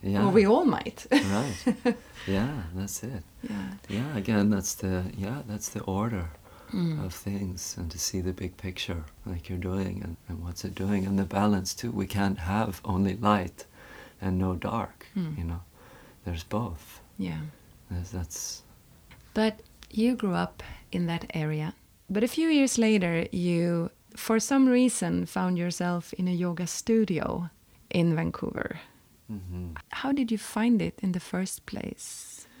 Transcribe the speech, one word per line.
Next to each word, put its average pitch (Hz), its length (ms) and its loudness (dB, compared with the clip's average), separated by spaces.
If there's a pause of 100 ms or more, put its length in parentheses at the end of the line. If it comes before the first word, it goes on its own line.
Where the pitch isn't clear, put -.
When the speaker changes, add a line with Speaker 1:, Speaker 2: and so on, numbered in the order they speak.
Speaker 1:
Yeah. 202 240 4
Speaker 2:
Or 196 80 6
we 202 140 10
all 294 180 6
might. - 440 0
<laughs> - 20 4
Speaker 1:
Right. 240 840 2 (320)
Yeah, 107 360 0 (120)
that's 98 280 -6
it. 113 200 -8 (260)
Speaker 2:
Yeah. 202 200 -4 (200)
Speaker 1:
Yeah, 123 280 -2
again, 104 320 4
that's 98 260 0
the, 92 280 0 (140)
yeah, 110 320 -4
that's 104 200 -8
the 104 120 -8
order 101 440 -2 (480)
Speaker 2:
Mm. 165 320 -2
Speaker 1:
of 90 80 -6
things, 98 640 -6
and 85 140 -6
to 90 60 -12
see - 240 -4
the 90 120 -2
big 90 240 -6
picture 90 460 -6 (220)
like 87 240 -8
you're 90 220 -4
doing, 95 320 -2
and, 82 120 -8 (120)
and 87 160 -8
what's 87 220 -8
it - 100 -6
doing, 95 320 0
and 98 120 0
the 95 60 2
balance 98 560 2
too. 117 100 -4
We 98 160 -2
can't 98 320 0
have 98 440 -2
only 95 340 0
light 104 480 2 (560)
and 92 160 0
no 92 180 2
dark, 101 600 -4
Speaker 2:
Mm. 160 220 -2
Speaker 1:
you 87 80 -4
know. 85 160 -4 (640)
There's 82 240 -4
both. 107 520 -6 (160)
Speaker 2:
Yeah. 85 240 -4 (480)
Speaker 1:
There's, 87 220 -6
that's - 500 -8 (720)
Speaker 2:
But 220 280 0 (280)
you 233 260 2
grew 185 280 0
up - 200 -8 (280)
in 175 160 0
that 165 260 -4
area. 156 400 -2 (360)
But 208 140 2
a 247 40 2
few 320 220 0
years 277 280 4
later, 190 540 4
you, 170 580 2 (260)
for 220 240 2
some 269 320 6
reason, 190 540 4
found 180 320 0
yourself 175 560 -2
in 180 140 0
a 180 40 2 (140)
yoga 175 220 -2
studio 202 800 2 (400)
in 170 260 4
Vancouver. - 640 -4 (520)
Speaker 1:
Mm-hmm. 90 420 -8 (160)
Speaker 2:
How - 220 -4
did 262 200 0
you 214 60 0
find 220 440 2
it 170 220 -4
in 185 80 0
the 175 80 -2
first - 460 -6
place? - 800 -10 (120)